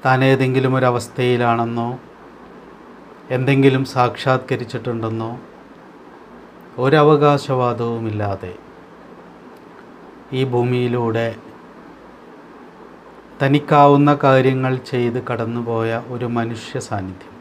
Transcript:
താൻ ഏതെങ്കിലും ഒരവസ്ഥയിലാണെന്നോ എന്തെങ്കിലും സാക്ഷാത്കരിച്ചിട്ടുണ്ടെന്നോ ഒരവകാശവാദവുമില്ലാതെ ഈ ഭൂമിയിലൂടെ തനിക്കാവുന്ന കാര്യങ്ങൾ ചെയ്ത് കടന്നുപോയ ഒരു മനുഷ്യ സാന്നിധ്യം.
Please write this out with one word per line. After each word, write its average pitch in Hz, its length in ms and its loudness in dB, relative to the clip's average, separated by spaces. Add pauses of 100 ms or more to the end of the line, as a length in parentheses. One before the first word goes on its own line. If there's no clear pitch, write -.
താൻ 131 160 2 (120)
ഏതെങ്കിലും 131 460 2
ഒരവസ്ഥയിലാണെന്നോ 120 1080 0 (1500)
എന്തെങ്കിലും 135 480 4 (100)
സാക്ഷാത്കരിച്ചിട്ടുണ്ടെന്നോ 117 1400 -4 (1500)
ഒരവകാശവാദവുമില്ലാതെ 120 1700 2 (1900)
ഈ - 20 2 (100)
ഭൂമിയിലൂടെ 120 760 0 (2250)
തനിക്കാവുന്ന 143 680 4 (120)
കാര്യങ്ങൾ 131 500 2 (180)
ചെയ്ത് 123 280 -2 (100)
കടന്നുപോയ 117 720 -4 (140)
ഒരു 120 140 -6 (100)
മനുഷ്യ 117 500 -6
സാന്നിധ്യം. 95 540 -10